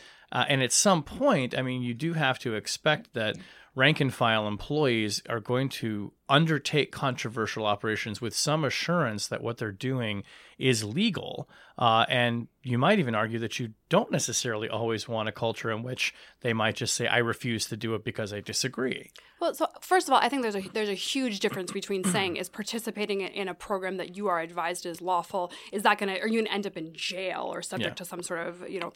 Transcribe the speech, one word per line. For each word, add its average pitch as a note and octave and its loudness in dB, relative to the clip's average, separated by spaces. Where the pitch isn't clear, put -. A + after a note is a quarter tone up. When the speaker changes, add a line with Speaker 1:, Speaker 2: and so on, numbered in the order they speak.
Speaker 1:
uh, B2 2
and C3+ 4
at B2 2
some F3+ 6
point, E3+ 2
I C3 0
mean, B2+ -2
you A#2+ -2
do D3+ -4
have C#3 2
to A#2 -2
expect - 0
that G#2+ -2
rank C#3 6
and C3+ 2
file A2 4
employees A2 0
are A#2 -2
going B2+ 0
to G#2 -4
undertake D3+ 4
controversial A#2 -2
operations G#2 0
with A2+ -4
some D#3 2
assurance C3 0
that A#2 -4
what A#2 -4
they're A2 -4
doing A2 -2
is B2 4
legal. D3+ -2
Uh, A2+ 6
and A#2+ 2
you A#2+ 0
might F3+ 6
even B2 0
argue A2 0
that A2+ -4
you A#2 -6
don't G3+ 2
necessarily A2+ -2
always A2+ -2
want A2 -2
a G#2+ -4
culture A2+ -2
in A2 -2
which B2+ -4
they A#2+ 0
might A2 2
just - -2
say, A#2 -2
"I A#2 2
refuse A#2 0
to A#2 -6
do A2 -2
it G#2 -6
because G#2+ -4
I G#2 -6
disagree." - -4
Speaker 2:
Well, E4+ 0
so D#4 0
first F4+ 4
of C#4 4
all, - 8
I - 6
think C4+ 0
there's A3 0
a, G3 -2
there's G#3+ 0
a G3+ 0
huge A3+ -2
difference F#3+ -2
between G3 -2
Speaker 1:
<clears throat> F#3+ 2
Speaker 2:
saying, F#3 0
"Is F3 -6
participating G#3 -4
in F#3+ -4
a F3 -6
program F#3+ -4
that F3+ -8
you G3+ -2
are E3+ 2
advised E3+ -4
is E3 -6
lawful, F3 0
is G3+ -2
that G#3 6
gonna, G3 -2
are A3 -2
you A3+ 4
gonna G#3 0
end G3+ -2
up - -8
in D#3+ -8
jail F#3 -4
or E3+ -8
subject E3 -4
Speaker 1:
Yeah. - -14
Speaker 2:
to F3+ -12
some F3 -10
sort E3+ -6
of, F3 -10
you F#3+ -6
know, E3+ -6